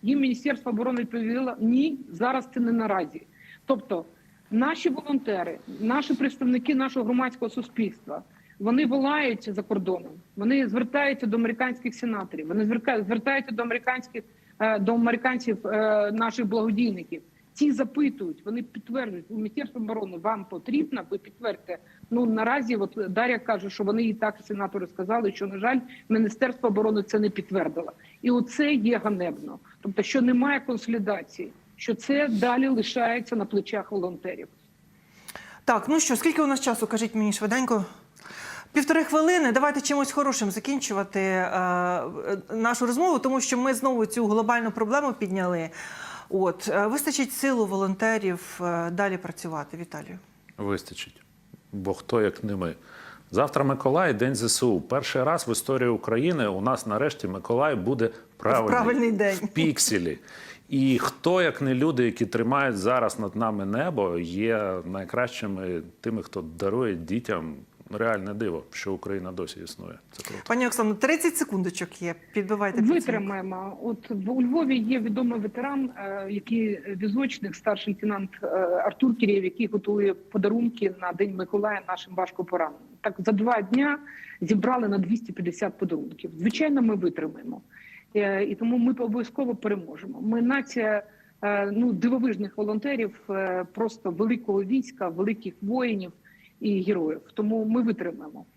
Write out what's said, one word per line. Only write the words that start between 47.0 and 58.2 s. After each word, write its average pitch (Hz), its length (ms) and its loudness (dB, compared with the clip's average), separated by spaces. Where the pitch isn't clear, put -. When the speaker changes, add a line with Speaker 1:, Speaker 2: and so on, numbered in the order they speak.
Speaker 2:
сил 262 300 2
у 214 40 4
волонтерів, 190 960 0
е, 170 300 -2
далі 185 260 0
працювати, 160 600 -8
Віталію? 170 420 -14
Speaker 3:
Вистачить. - 640 -6
Бо 98 200 -2
хто, - 280 0
як 101 220 0
не 101 120 -4
ми? 87 200 -4
Завтра 139 320 2
Миколай, 139 500 4
День 123 220 2
З 104 80 -2
С 117 200 2
У. 107 180 4
Перший 135 420 0
раз 156 240 0
в 120 40 0
історії 127 380 2
України 120 580 2
у 95 140 0
нас 120 260 0
нарешті 110 400 0
Миколай 120 480 0
буде 113 340 0